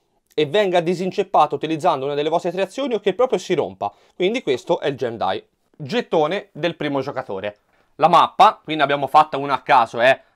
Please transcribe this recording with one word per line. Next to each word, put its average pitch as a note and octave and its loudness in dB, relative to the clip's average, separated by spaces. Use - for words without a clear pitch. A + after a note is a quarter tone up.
e D#3 0
venga F3+ 0
disinceppata F3 0
utilizzando D3+ -2
una C#3+ -4
delle D3 -2
vostre E3+ -2
tre F3+ -4
azioni B3 -4
o G3+ -4
che F#3+ 0
proprio B3 0
si F#3 -6
rompa, G2+ -4
quindi A3+ -2
questo D3 -2
è - -4
il C#3+ -4
gem A#2 -6
die. F#2+ -4
Gettone F3 -2
del D#3+ -6
primo C#3+ -4
giocatore, A2 -8
la D3+ 4
mappa, F3 4
qui D3+ -8
ne D3 -2
abbiamo C#3+ 0
fatta D3+ 4
una C#3 -4
a - -4
caso, A#2+ 2
eh. B2+ 4